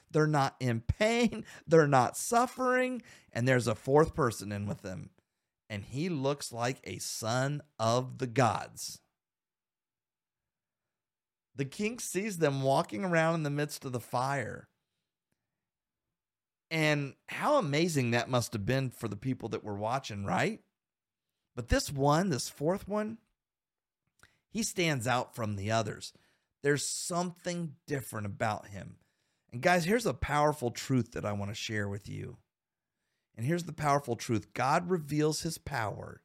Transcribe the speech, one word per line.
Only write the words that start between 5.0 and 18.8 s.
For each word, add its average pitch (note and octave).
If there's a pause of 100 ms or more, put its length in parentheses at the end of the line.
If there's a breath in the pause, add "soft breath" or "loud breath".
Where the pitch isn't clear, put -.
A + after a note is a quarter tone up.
And G#2
he D3+
looks C#3+
like A#2+
a -
son C3 (160)
of A#2+
the C3
gods. G#2+ (2500)
The C#3
king G#3
sees G3
them C#3
walking E3
around E3
in D#3+
the D3
midst D3
of C3+
the B2
fire. B2 (2000)
And D3+ (140)
how B3+
amazing D3+
that A#2
must A#2+
have G2+
been C3